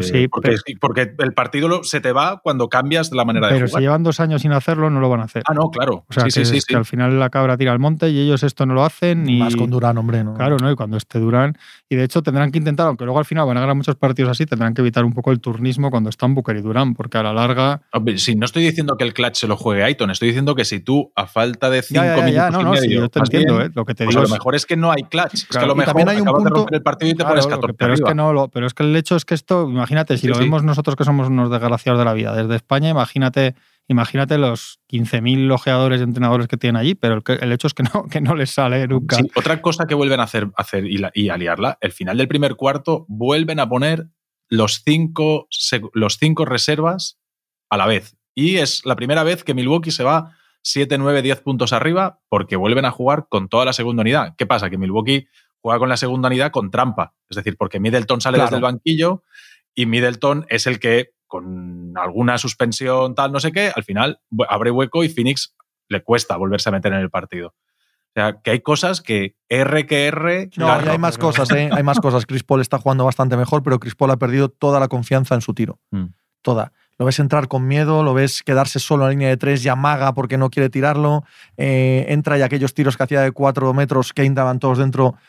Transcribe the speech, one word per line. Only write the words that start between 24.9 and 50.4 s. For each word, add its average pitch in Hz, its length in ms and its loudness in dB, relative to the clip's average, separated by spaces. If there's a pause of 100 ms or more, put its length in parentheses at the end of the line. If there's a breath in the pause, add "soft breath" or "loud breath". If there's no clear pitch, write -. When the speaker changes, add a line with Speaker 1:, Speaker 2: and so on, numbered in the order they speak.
Speaker 1:
hay 139 140 0
clutch, 165 300 -2
es - 100 -6
que - 60 -16
Speaker 2:
Claro. 123 220 2
Speaker 1:
a - 40 2
lo 151 60 2
Speaker 3:
Y - 40 2
también 165 200 4
Speaker 1:
mejor 208 100 2
Speaker 3:
hay 208 60 2
un 202 60 2
Speaker 1:
acabas 143 140 4
de - 60 4
Speaker 3:
punto 151 140 2
Speaker 1:
romper - 140 -2
el 151 60 -2
partido 160 280 0
y 165 40 2
te - 40 -8
Speaker 2:
Claro, 151 120 0
Speaker 1:
pones 147 140 4
Speaker 2:
lo 139 60 2
que, - 40 -2
Speaker 1:
catorce 120 240 -2
Speaker 2:
pero 123 140 2
es 143 80 2
Speaker 1:
arriba. 165 80 2
Speaker 2:
que 156 80 2
no 151 160 2
lo, 139 160 2
pero 123 180 -4
es 127 80 -4
que - 80 -2
el 151 140 4
hecho 165 180 0
es 160 100 0
que 175 100 -2
esto, 170 340 0
imagínate, 131 480 0
si - 60 -4
Speaker 1:
Sí, 131 60 0
Speaker 2:
lo 123 60 2
Speaker 1:
sí. 120 60 2
Speaker 2:
vemos 147 240 2
nosotros 147 320 0
que 143 80 0
somos 139 240 2
unos 123 220 2
desgraciados 120 500 0
de 120 40 2
la 113 100 2
vida 110 200 -4
desde 113 220 0
España, 143 340 0
imagínate, 131 640 0 (320 soft breath)
imagínate 135 520 0
los 120 500 -2
quince 117 320 -2
mil 131 320 2
ojeadores 131 480 2
y 123 40 0
entrenadores 120 440 0
que - 80 -4
tienen 117 240 0
allí, 170 160 0
pero 113 180 0
el 110 80 -4
que, 127 120 -2
el 123 180 -2
hecho 120 160 -2
es 147 60 -8
que 139 100 -2
no, - 220 -2
<laughs> - 40 -14
que 156 100 -2
no 147 140 2
les 135 160 -2
sale 131 380 0
nunca. 127 280 0
Speaker 1:
Sí, 131 200 2
otra 160 260 0
cosa 165 240 -2
que 156 80 -2
vuelven 139 240 2
a 117 60 2
hacer, 107 320 -4
hacer 98 300 -4
y 98 120 -2
la, 95 160 -4
y 104 140 0
a 85 80 -4
liarla, 87 440 -2
el - 120 -4
final - 260 -6
del 135 80 2
primer 143 300 0
cuarto 143 520 -2
vuelven 147 520 -2
a 123 80 0
poner 151 400 -2 (400)
los 110 360 0
cinco 156 640 0
seg-, - 440 -4
los 107 240 0
cinco 156 260 2
reservas 156 720 -2 (520)
a 104 60 0
la 95 100 2
vez. 107 300 -2 (180)
Y 170 220 0
es 143 280 -2
la 123 120 -2
primera 139 260 0
vez 175 220 -2
que 139 100 -2
Milwaukee 147 380 0
se 135 100 -4
va 160 300 0 (320 loud breath)